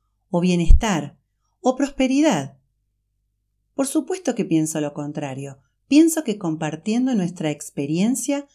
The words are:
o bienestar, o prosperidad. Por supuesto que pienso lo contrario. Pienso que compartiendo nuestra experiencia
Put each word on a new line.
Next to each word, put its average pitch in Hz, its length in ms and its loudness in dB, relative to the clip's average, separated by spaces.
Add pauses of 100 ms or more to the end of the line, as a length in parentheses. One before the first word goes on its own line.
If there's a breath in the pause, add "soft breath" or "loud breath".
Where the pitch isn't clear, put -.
(320)
o 175 100 0
bienestar, 175 800 4 (400)
o 254 160 0
prosperidad. 254 800 0 (1200)
Por 269 100 -2
supuesto 311 480 -4
que 196 100 -4
pienso 156 380 -2
lo 147 140 -6
contrario. 139 640 -10 (280)
Pienso 320 360 4
que - 160 -4
compartiendo 165 760 -4
nuestra 175 380 -2
experiencia 208 1040 -4